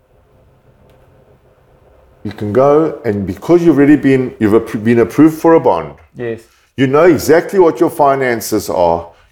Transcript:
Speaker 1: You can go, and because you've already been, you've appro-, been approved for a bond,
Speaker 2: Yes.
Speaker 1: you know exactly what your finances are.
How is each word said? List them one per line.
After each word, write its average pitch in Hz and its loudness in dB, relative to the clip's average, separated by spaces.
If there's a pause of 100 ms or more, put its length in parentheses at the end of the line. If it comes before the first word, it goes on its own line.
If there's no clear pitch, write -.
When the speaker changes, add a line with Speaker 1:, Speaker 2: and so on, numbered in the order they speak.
(2250)
Speaker 1:
You 104 -12
can 104 -10
go, 143 0
and 104 -4
because 165 -2
you've 160 2
already 143 4
been, 131 0
you've 107 0
appro-, 113 -2
been 117 2
approved 147 2
for 165 4
a 160 4
bond, 82 -4 (180)
Speaker 2:
Yes. 113 -12 (340)
Speaker 1:
you 131 0
know 147 2
exactly 170 2
what 165 2
your 170 0
finances 131 -2
are. 85 -2 (220)